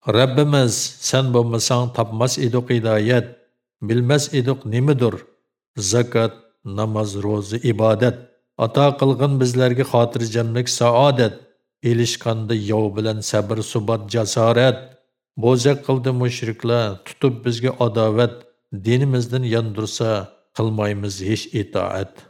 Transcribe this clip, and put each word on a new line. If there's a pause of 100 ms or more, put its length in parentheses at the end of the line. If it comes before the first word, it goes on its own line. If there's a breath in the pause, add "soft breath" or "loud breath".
Rabbimiz, (260)
sen
bo'lmasang (100)
topmas
edik
hidoyat, (540)
bilmas (100)
edik
nimadir. (640)
Zakat, (320)
namoz,
ro'za,
ibodat. (420)
Ato (100)
qilg'in
bizlarga
xotirjamlik,
saodat. (480)
Elishqanda
yov
bilan
sabr,
subat,
jasorat. (600)
Bo'zaq
qildi
mushriklar, (180)
tutib
bizga
adovat. (400)
Dinimizdan
yondirsa, (420)
qilmaymiz
hech
itoat. (160)